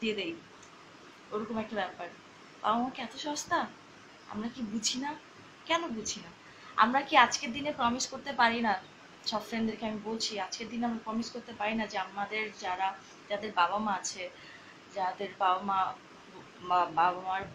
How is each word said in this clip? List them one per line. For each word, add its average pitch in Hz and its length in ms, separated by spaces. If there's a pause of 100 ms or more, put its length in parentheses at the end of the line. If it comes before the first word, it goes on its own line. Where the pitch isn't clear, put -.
দিয়ে 214 140
দেই, 175 200 (960)
ওরকম 220 280
একটা 220 180
ব্যাপার। 180 320 (540)
বাবা 214 160
মা 254 120
কি 254 120
এত 233 140
সস্তা? 294 500 (600)
আমরা 214 200
কি 247 140
বুঝি 220 360
না? 285 160 (520)
কেন 339 220
বুঝি 214 320
না? 170 80 (480)
আমরা 247 240
কি 302 160
আজকের 240 360
দিনে 285 200
প্রমিস 247 340
করতে - 260
পারি 233 280
না? 208 220 (440)
সব 214 200
ফ্রেন্ডদেরকে 226 400
আমি 214 180
বলছি, 220 360
আজকের 202 280
দিনে 233 180
আমরা 226 180
প্রমিস 226 260
করতে 233 220
পারি 214 220
না 220 120
যে 208 120
আমাদের 202 520 (100)
যারা, 190 380 (300)
যাদের 208 240
বাবা 185 260
মা 214 140
আছে, 180 380 (640)
যাদের 190 340 (100)
বাবা 185 240
মা, 190 320 (680)
বা 180 240
বাবা 170 360
মার 190 220 (120)